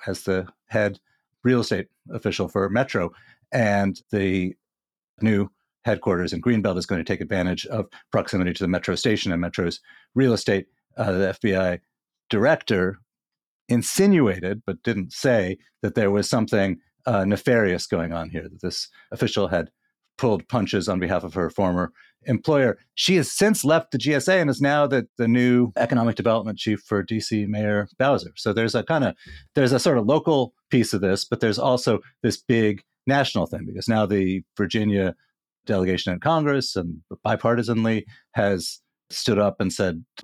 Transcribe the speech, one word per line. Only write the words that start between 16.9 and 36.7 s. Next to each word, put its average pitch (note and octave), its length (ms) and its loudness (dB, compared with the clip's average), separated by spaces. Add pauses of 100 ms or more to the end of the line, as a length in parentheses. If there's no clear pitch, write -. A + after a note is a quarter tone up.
uh, G2+ 200 0
nefarious G2+ 600 0
going E2+ 280 -4
on E2 160 -8
here, D#2 140 -10
that E2+ 180 -18
this - 260 -8 (240)
official A2 360 -2
had E2 240 -2 (440)
pulled A2+ 320 -2
punches G2+ 400 -2
on F#2 120 -2
behalf F2 240 -2
of E2 100 -12
her F2 160 -2
former F2+ 420 -2 (340)
employer. C3+ 520 0 (160)
She - 220 2
has D3+ 160 0
since G#3 340 2
left D#3 260 2
the C#3 60 -4
G D3 160 0
S C#3 160 0
A F#3 100 4
and D3 100 2
is B2+ 120 -2
now C#3+ 260 4
the, B2 200 0 (100)
the A#2 100 0
new B2 480 4
economic A#2 400 0
development A2 440 -2
chief G#2+ 220 -2
for G2+ 220 -2
D A2+ 160 -4
C G#2 260 -2
Mayor G#2 520 -2
Bowser. C3 380 0
So G#2+ 180 -2
there's A2+ 220 0
a A2 80 0
kinda, C#3+ 320 0 (400)
there's C3+ 180 4
a B2 60 4
sort D3+ 180 4
of G#2+ 80 2
local C#3+ 480 2 (160)
piece A#2 240 2
of G2 80 -2
this, G2 240 0
but - 160 -4
there's A2 180 0
also B2 400 2 (220)
this G#2+ 160 0
big A2 460 0 (240)
national C3 400 0
thing, D#2+ 180 -8
because F#2+ 240 -8
now A2 160 2
the F#2+ 380 0 (120)
Virginia G2+ 600 0 (500)
delegation F#2 480 0
in F2+ 60 -6
Congress D3 560 0